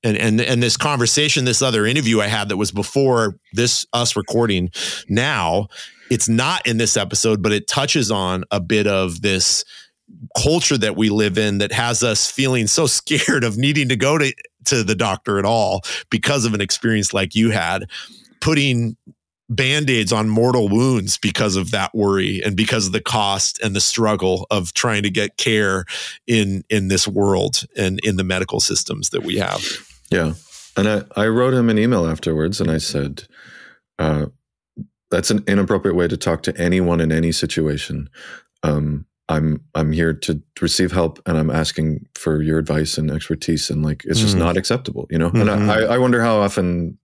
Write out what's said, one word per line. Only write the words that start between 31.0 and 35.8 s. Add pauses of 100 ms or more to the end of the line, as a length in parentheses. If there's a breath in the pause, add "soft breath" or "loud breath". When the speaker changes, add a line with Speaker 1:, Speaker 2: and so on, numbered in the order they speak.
Speaker 2:
I
wrote
him
an
email
afterwards
and
I
said, (760 loud breath)
uh, (840)
"That's
an
inappropriate